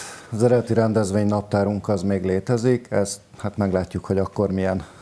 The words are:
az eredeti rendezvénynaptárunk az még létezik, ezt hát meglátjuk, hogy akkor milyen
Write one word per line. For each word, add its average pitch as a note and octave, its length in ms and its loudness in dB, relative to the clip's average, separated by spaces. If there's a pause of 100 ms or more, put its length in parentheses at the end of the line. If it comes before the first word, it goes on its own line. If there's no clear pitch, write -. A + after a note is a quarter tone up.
(320)
az A2 120 0
eredeti A#2+ 300 4
rendezvénynaptárunk G#2 1160 0
az G2+ 140 0
még G2 220 0
létezik, A#2 680 0
ezt G2+ 280 -2 (180)
hát - 200 -8
meglátjuk, F#2 480 -2
hogy F#2+ 120 0
akkor F#2+ 340 -2
milyen F#2+ 320 -2 (180)